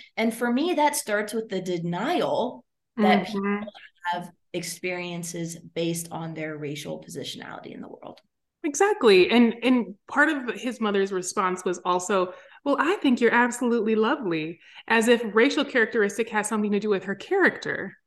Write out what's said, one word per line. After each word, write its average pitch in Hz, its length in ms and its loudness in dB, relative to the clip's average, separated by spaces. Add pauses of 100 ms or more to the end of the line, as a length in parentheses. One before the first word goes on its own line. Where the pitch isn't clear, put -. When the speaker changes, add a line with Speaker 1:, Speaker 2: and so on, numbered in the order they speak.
(180)
Speaker 1:
And 226 160 0
for 240 180 -2
me, 311 220 0
that 294 220 2
starts 208 380 -2
with 226 160 -4
the 185 120 -4
denial 180 1040 -2 (320)
that 180 300 4
Speaker 2:
Mm-hmm. 202 320 -2
Speaker 1:
people 214 140 -12 (380)
have 175 200 -8 (220)
experiences 175 1040 -8
based 170 540 -4
on 160 220 -8
their 156 240 -8
racial 147 460 -10
positionality - 720 -14
in - 80 -16
the - 60 -14
world. - 320 -18 (440)
Speaker 2:
Exactly. 285 680 6
And, 226 320 6
and 233 320 2 (120)
part 294 220 2
of 254 260 -4
his 226 240 -8
mother's 202 320 0
response 185 540 -2
was 180 180 -2
also, 185 500 0 (300)
"Well, 285 160 2
I 330 180 2
think 262 220 2
you're 226 140 4
absolutely 233 640 2
lovely," 196 640 -2 (280)
as 226 200 4
if 233 160 6 (100)
racial 277 320 4
characteristic 226 640 0
has 208 180 -2
something 208 240 0
to 202 80 2
do 214 100 -2
with 190 160 0
her 196 100 -4
character, - 920 0